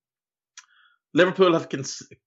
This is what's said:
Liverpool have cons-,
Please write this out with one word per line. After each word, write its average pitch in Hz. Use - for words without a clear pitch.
Liverpool 180
have 160
cons-, -